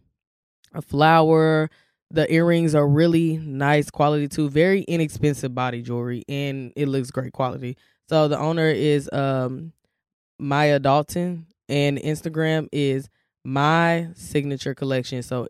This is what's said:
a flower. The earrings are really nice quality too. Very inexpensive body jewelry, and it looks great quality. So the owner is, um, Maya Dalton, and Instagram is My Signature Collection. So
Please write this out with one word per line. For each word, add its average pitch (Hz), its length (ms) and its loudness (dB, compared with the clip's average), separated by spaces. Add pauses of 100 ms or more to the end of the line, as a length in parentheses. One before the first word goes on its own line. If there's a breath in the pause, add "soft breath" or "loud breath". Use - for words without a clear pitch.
(720)
a 156 80 -12
flower. 160 880 4 (420 soft breath)
The 156 200 0
earrings 165 440 4
are 147 120 4
really 165 500 4
nice 147 520 0
quality 147 380 0
too. 147 220 -2
Very 180 320 2
inexpensive 147 760 -2
body 123 260 -4
jewelry, 120 460 -6
and 139 480 -8
it 143 140 -2
looks 135 200 -4
great 131 240 -6
quality. 127 440 -6 (320)
So 156 180 4
the 147 100 0
owner 160 300 0
is, 147 460 0
um, 135 580 -4 (680)
Maya 143 400 2
Dalton, 160 680 -2 (220)
and 143 280 0
Instagram 156 760 -2
is 139 360 -2 (360)
My 165 680 0
Signature 139 640 -6
Collection. 131 480 -4
So 123 260 -6